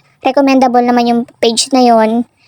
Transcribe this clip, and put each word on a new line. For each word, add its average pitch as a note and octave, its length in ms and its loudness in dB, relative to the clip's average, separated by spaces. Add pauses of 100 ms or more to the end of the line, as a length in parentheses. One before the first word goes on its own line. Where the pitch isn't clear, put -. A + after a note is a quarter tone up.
(240)
recommendable C4 580 0
naman A#3+ 300 0
yung A#3 100 -2 (220)
page A3+ 320 -4
na B3+ 80 2
yon. A3+ 400 2 (240)